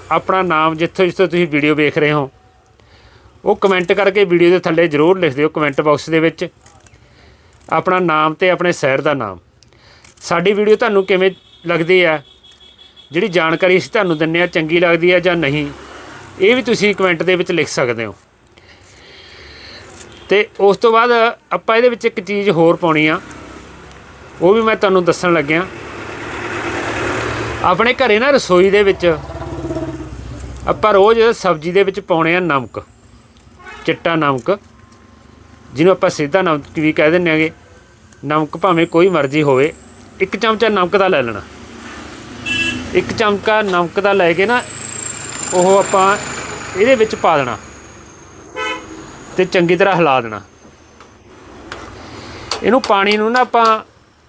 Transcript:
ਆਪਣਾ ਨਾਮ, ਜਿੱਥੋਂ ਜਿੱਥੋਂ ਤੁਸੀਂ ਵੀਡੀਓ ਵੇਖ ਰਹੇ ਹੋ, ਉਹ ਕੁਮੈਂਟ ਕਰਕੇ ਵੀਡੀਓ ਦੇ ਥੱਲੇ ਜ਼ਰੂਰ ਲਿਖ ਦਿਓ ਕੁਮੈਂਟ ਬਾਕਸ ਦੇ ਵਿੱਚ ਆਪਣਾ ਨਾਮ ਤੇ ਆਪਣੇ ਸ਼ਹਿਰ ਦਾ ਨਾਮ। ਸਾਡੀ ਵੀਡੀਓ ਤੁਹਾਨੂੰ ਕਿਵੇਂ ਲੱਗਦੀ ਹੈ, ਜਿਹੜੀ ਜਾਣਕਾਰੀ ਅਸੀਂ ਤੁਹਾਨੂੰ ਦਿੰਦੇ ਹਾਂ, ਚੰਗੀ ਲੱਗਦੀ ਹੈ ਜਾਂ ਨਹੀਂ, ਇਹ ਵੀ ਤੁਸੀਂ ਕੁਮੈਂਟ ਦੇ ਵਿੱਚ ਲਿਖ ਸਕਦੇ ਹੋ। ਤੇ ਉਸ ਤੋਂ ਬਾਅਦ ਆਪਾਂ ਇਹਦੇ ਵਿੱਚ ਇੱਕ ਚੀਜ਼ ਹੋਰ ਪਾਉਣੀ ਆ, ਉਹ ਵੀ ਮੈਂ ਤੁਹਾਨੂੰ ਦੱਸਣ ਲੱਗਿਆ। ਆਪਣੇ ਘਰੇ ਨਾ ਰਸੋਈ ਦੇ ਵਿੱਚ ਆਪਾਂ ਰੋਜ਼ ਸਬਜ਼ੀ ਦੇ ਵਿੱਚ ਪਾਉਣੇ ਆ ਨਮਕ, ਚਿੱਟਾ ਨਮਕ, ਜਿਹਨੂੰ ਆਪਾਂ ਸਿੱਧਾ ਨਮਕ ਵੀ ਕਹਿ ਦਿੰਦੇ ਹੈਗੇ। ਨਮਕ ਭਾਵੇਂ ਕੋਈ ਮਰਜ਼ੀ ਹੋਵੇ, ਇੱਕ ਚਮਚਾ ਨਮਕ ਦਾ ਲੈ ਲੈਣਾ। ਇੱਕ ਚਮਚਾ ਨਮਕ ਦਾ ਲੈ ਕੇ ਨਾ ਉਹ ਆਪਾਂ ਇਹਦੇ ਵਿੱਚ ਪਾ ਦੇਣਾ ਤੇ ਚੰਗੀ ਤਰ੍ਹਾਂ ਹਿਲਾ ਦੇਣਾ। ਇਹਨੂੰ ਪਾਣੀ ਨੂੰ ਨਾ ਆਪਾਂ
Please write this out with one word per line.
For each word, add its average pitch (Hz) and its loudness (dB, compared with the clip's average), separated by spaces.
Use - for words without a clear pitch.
ਆਪਣਾ 185 0
ਨਾਮ, 160 0
ਜਿੱਥੋਂ 170 0
ਜਿੱਥੋਂ 180 0
ਤੁਸੀਂ 175 0
ਵੀਡੀਓ 151 0
ਵੇਖ 147 0
ਰਹੇ 151 2
ਹੋ, 143 -2
ਉਹ 202 2
ਕੁਮੈਂਟ 185 0
ਕਰਕੇ 196 2
ਵੀਡੀਓ 175 4
ਦੇ 185 4
ਥੱਲੇ 170 0
ਜ਼ਰੂਰ 156 4
ਲਿਖ 156 0
ਦਿਓ 147 0
ਕੁਮੈਂਟ 151 -2
ਬਾਕਸ 151 0
ਦੇ 160 2
ਵਿੱਚ 165 -2
ਆਪਣਾ 180 0
ਨਾਮ 156 0
ਤੇ 180 0
ਆਪਣੇ 175 0
ਸ਼ਹਿਰ 135 0
ਦਾ 147 0
ਨਾਮ। 104 -6
ਸਾਡੀ 175 0
ਵੀਡੀਓ 208 2
ਤੁਹਾਨੂੰ 208 0
ਕਿਵੇਂ 190 0
ਲੱਗਦੀ 170 2
ਹੈ, 156 0
ਜਿਹੜੀ 175 -2
ਜਾਣਕਾਰੀ 170 2
ਅਸੀਂ 143 -6
ਤੁਹਾਨੂੰ 180 0
ਦਿੰਦੇ 160 0
ਹਾਂ, 180 2
ਚੰਗੀ 170 0
ਲੱਗਦੀ 170 2
ਹੈ 180 4
ਜਾਂ 175 0
ਨਹੀਂ, 147 -2
ਇਹ 220 6
ਵੀ 262 0
ਤੁਸੀਂ 202 0
ਕੁਮੈਂਟ 180 0
ਦੇ 180 2
ਵਿੱਚ 175 -2
ਲਿਖ 160 0
ਸਕਦੇ 120 -2
ਹੋ। 98 -12
ਤੇ 208 2
ਉਸ 196 6
ਤੋਂ 226 4
ਬਾਅਦ 233 4
ਆਪਾਂ 180 0
ਇਹਦੇ 240 4
ਵਿੱਚ 233 -4
ਇੱਕ 226 -6
ਚੀਜ਼ 202 -2
ਹੋਰ 165 4
ਪਾਉਣੀ 156 2
ਆ, 165 0
ਉਹ 180 6
ਵੀ 226 2
ਮੈਂ 220 2
ਤੁਹਾਨੂੰ 190 2
ਦੱਸਣ 170 0
ਲੱਗਿਆ। 160 0
ਆਪਣੇ 196 0
ਘਰੇ 233 0
ਨਾ 269 0
ਰਸੋਈ 190 4
ਦੇ 208 4
ਵਿੱਚ 190 0
ਆਪਾਂ - 0
ਰੋਜ਼ 214 6
ਸਬਜ਼ੀ 170 -2
ਦੇ 190 4
ਵਿੱਚ 196 -4
ਪਾਉਣੇ 165 0
ਆ 180 0
ਨਮਕ, 139 -2
ਚਿੱਟਾ 165 -2
ਨਮਕ, 147 0
ਜਿਹਨੂੰ 170 4
ਆਪਾਂ 180 0
ਸਿੱਧਾ 156 -2
ਨਮਕ 156 -4
ਵੀ 156 2
ਕਹਿ 156 2
ਦਿੰਦੇ 175 2
ਹੈਗੇ। 156 0
ਨਮਕ 151 -2
ਭਾਵੇਂ 170 2
ਕੋਈ 170 4
ਮਰਜ਼ੀ 151 0
ਹੋਵੇ, 139 2
ਇੱਕ 190 -4
ਚਮਚਾ 220 0
ਨਮਕ 196 0
ਦਾ 190 2
ਲੈ 151 2
ਲੈਣਾ। 113 -6
ਇੱਕ 180 0
ਚਮਚਾ 214 0
ਨਮਕ 180 -2
ਦਾ 196 2
ਲੈ 180 2
ਕੇ 185 0
ਨਾ 240 0
ਉਹ 185 4
ਆਪਾਂ 196 2
ਇਹਦੇ 233 4
ਵਿੱਚ 220 2
ਪਾ 175 2
ਦੇਣਾ 123 -2
ਤੇ 185 2
ਚੰਗੀ 175 2
ਤਰ੍ਹਾਂ 190 4
ਹਿਲਾ 143 2
ਦੇਣਾ। 110 -8
ਇਹਨੂੰ 247 2
ਪਾਣੀ 202 2
ਨੂੰ 214 0
ਨਾ 254 2
ਆਪਾਂ 233 2